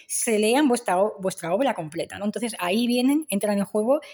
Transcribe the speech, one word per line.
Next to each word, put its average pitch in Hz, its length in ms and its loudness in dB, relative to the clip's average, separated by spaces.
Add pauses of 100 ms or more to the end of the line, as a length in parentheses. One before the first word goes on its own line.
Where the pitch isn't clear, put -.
se - 320 0
lean 240 300 4
vuestra 208 340 2
o-, 214 180 0
vuestra 180 340 -2
obra 247 200 2
completa, 160 440 -8
¿no? 196 60 -6
Entonces, 214 340 -4
ahí 190 280 0
vienen, 254 420 2
entran 202 300 0
en 196 60 0
juego 233 360 0 (140)